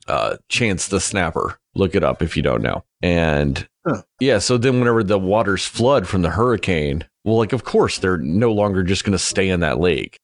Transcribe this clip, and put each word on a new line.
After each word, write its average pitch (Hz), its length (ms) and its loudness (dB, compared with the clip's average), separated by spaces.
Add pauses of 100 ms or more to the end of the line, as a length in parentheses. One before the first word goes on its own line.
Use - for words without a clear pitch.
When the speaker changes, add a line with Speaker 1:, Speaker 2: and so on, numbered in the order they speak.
Speaker 1:
Uh, 55 300 -2 (120)
Chance 101 380 -2
the 95 120 -2
Snapper. 85 600 -4 (160)
Look 92 200 0
it 87 80 2
up 67 200 0
if 82 120 -4
you 73 80 0
don't 60 200 0
know. 50 200 -4 (180)
And 76 640 0 (200)
Speaker 2:
Huh. 113 140 -2 (180)
Speaker 1:
yeah, 127 200 2
so 123 180 0
then 127 220 2
whenever 120 240 4
the 98 160 2
waters 98 460 0
flood 117 440 0
from 92 140 0
the 82 80 0
hurricane, 82 760 0 (180)
well, 110 140 2
like, 113 160 0
of 120 100 -4
course - 360 0
they're 92 180 0
no 90 340 0
longer 101 320 0
just 92 220 -2
gonna 98 140 2
stay - 280 0
in 92 140 2
that 69 180 0
lake. 78 440 0